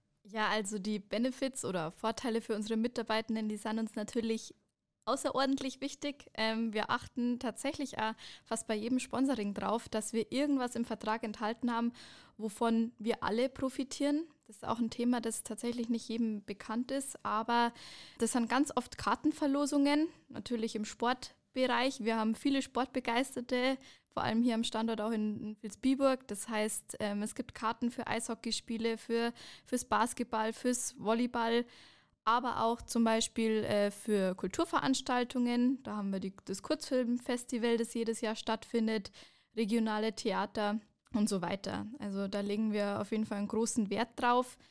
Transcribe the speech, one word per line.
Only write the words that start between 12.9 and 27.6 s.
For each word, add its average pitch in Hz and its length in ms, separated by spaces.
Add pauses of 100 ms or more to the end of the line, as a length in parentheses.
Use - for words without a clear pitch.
wir 214 240
alle 233 260
profitieren. 277 760 (220)
Das 214 100
ist - 80
auch 233 140
ein 226 120
Thema, 240 300
das 226 220
tatsächlich 240 460
nicht 233 200
jedem 220 360
bekannt 226 460
ist, 269 340
aber 233 480 (460)
das 233 140
sind 233 160
ganz 269 260
oft - 240
Kartenverlosungen, 294 1080 (200)
natürlich 226 460
im 214 100
Sportbereich. 254 1200
Wir 226 120
haben 220 180
viele 277 260
Sportbegeisterte, 254 1160 (300)
vor - 160
allem 226 180
hier 240 120
am 226 100
Standort 226 360
auch 220 120
in, 214 280
in 214 200
Vilsbiburg. 262 680
Das - 200
heißt, 220 520
ähm, 208 220
es 214 120
gibt - 200
Karten 233 360